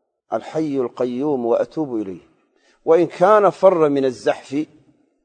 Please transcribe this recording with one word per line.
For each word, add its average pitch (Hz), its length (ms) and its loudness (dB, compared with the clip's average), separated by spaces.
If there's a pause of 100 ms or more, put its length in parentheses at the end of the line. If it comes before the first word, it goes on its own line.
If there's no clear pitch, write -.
(320)
الحي 151 460 -6
القيوم 127 680 -4
وأتوب 123 500 -2
إليه." 95 280 -8 (600)
وإن 165 220 4
كان 202 420 2
فر 185 400 4
من 139 160 0
الزحف، 131 460 -4 (720)